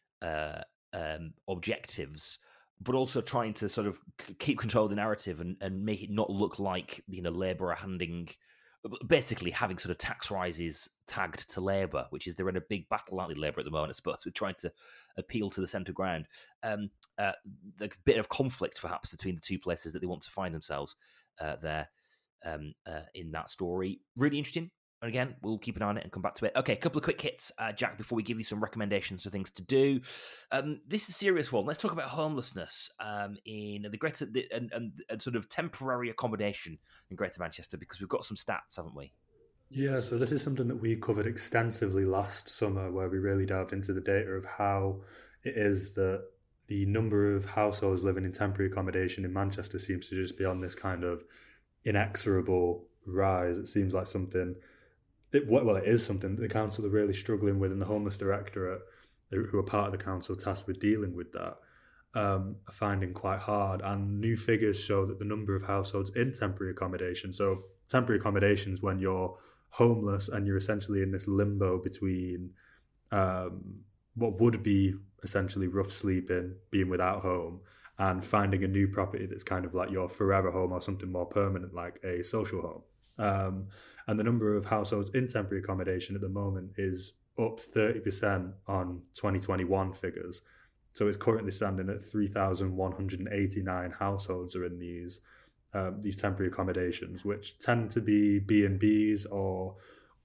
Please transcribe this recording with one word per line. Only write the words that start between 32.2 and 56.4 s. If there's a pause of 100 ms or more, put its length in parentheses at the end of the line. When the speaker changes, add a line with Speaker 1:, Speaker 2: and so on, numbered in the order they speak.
Speaker 1:
um,
in
the
Greater,
the,
and,
and, (160)
and
sort
of
temporary
accommodation (320)
in
Greater
Manchester,
because
we've
got
some
stats,
haven't
we? (580)
Speaker 2:
Yeah,
so
this
is
something
that
we
covered
extensively
last
summer,
where
we
really
delved
into
the
data
of
how (420)
it
is
that (440)
the
number
of
households
living
in
temporary
accommodation
in
Manchester
seems
to
just
be
on
this
kind
of (600)
inexorable (200)
rise.
It
seems
like
something, (760)
it,
well,
it
is
something
that